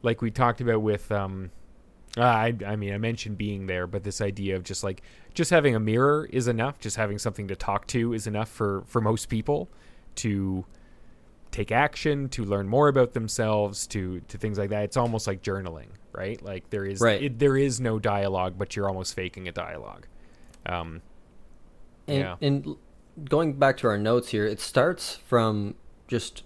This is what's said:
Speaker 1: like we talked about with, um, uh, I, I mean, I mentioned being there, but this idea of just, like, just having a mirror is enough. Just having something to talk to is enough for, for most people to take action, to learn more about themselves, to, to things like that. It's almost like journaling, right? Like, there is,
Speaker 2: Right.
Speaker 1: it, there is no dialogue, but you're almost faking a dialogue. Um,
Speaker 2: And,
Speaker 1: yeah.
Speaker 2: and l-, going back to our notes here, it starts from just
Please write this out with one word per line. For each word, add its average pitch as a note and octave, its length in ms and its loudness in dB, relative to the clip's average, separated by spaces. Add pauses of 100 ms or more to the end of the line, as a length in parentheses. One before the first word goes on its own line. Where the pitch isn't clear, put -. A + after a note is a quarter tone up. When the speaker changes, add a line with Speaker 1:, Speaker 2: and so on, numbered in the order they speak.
Speaker 1:
like A#2 200 0
we A#2 100 0
talked A#2+ 300 2
about A2+ 200 2
with, G#2+ 300 0
um, F#2+ 400 -4 (680)
uh, A#2 60 2
I, A#2 320 4 (100)
I G#2 100 -2
mean, G2+ 180 -4
I G2+ 40 -4
mentioned A2 400 -4
being G2+ 300 -4
there, F2+ 180 0
but F#2+ 180 -4
this G2 180 -4
idea G2 340 -2
of F#2 80 -4
just, - 200 -8
like, F#2+ 200 -6 (320)
just - 160 2
having D3 240 6
a A2 40 4
mirror C3 520 4
is B2 160 0
enough. A#2+ 320 0
Just G#2+ 180 -6
having G#2 220 -2
something G#2 300 -4
to F#2+ 60 -4
talk - 320 -2
to A#2 260 0
is A2 120 -4
enough G#2+ 240 -2
for, G2 380 -2
for - 140 2
most A2 280 2
people D3 400 0 (460)
to F#2+ 500 -2 (840)
take - 200 -4
action, C#3+ 580 0
to B2+ 140 -6
learn G2 240 0
more C3+ 200 6
about C3 260 4
themselves, G#2+ 760 0
to, F#2 340 -4
to - 180 -14
things G#2 180 -2
like G2+ 140 -2
that. G#2 120 0
It's G2+ 140 -2
almost A#2 300 0
like G2 160 -6
journaling, F2 460 -6 (220)
right? G2+ 320 -8
Like, F#2+ 280 -10
there G2 140 -2
is, G2 160 -2
Speaker 2:
Right. A2+ 200 4
Speaker 1:
it, C3+ 180 -2
there C#3 160 6
is C3+ 240 2
no A2+ 200 0
dialogue, G2 580 0
but G2 180 -6
you're G2+ 120 0
almost F#2 260 -4
faking F#2 340 -6
a F2 40 -8
dialogue. C2 560 -10 (580)
Um, E2 380 -6 (1040)
Speaker 2:
And, C#3+ 120 0
Speaker 1:
yeah. F#2 220 -4
Speaker 2:
and C#3 240 2
l-, D3 120 -10 (480)
going D3+ 340 2
back C3+ 180 6
to B2+ 100 2
our G#2 120 4
notes A#2 300 2
here, G#2+ 180 0
it G#2 120 -4
starts - 580 0
from G#2+ 580 2 (320)
just - 380 -4